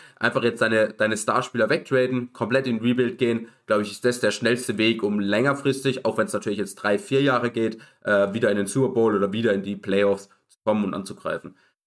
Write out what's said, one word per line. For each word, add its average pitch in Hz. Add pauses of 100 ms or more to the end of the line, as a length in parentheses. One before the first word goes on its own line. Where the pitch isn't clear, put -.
(160)
einfach 117
jetzt 117
deine, 110
deine 110
Starspieler 113
wegtraden, 127
komplett 127
in 117
den 107
Rebuild 120
gehen, 117 (200)
glaub 107
ich, 104
ist -
das 123
der 104
schnellste 117
Weg, 110
um 104
längerfristig, 135
auch 107
wenn's 104
natürlich 104
jetzt 98
drei, 104
vier 135
Jahre 120
geht, 113 (220)
äh, 101
wieder 117
in 104
den 98
Super 131
Bowl 113
oder 98
wieder 110
in 98
die 101
Playoffs 98 (180)
zu -
kommen 107
und 90
anzugreifen. 87 (300)